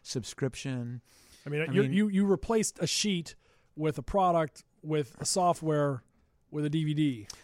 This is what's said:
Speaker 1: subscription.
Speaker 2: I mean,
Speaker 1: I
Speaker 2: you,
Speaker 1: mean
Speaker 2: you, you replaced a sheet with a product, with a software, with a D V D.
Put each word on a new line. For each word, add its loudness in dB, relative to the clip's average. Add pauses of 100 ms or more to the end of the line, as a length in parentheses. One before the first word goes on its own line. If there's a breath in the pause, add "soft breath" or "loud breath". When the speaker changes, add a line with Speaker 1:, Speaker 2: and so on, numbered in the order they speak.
Speaker 1:
subscription. -8 (460 soft breath)
Speaker 2:
I -10
mean, -2
Speaker 1:
I -4
Speaker 2:
you, 6
Speaker 1:
mean 2
Speaker 2:
you, 4
you 2
replaced 0
a -2
sheet -2 (420 soft breath)
with -2
a -8
product, 0 (200)
with -4
a -6
software, 2 (480)
with -4
a 0
D 0
V 0
D. -2 (160 loud breath)